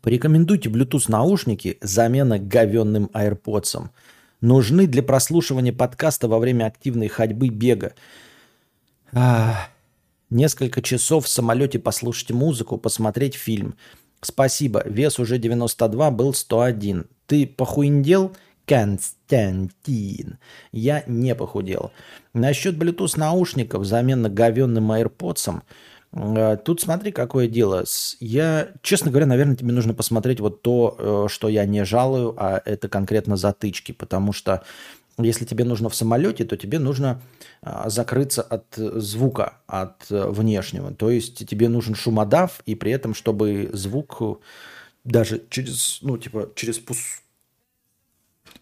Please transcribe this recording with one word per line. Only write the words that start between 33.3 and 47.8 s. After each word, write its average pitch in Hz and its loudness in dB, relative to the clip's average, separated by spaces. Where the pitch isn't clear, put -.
затычки. 98 -2
Потому 98 -4
что 92 -4
если 117 0
тебе 120 -2
нужно 113 -2
в - -8
самолёте, 131 0
то 110 -6
тебе 104 -6
нужно, 131 -2
а, - -8
закрыться 120 -2
от, - -8
э, 110 -4
звука, 110 -2
от, - -8
э, 101 0
внешнего. 104 -2
То 110 -2
есть 117 -4
тебе 110 2
нужен 117 -2
шумодав, 113 0
и 107 -4
при - -4
этом, 123 -4
чтобы 101 -2
звук, 101 -8
э, 104 -4
даже 117 2
через, - -6
ну, 131 -4
типа, 107 -8
через 113 -6
пус-, - -10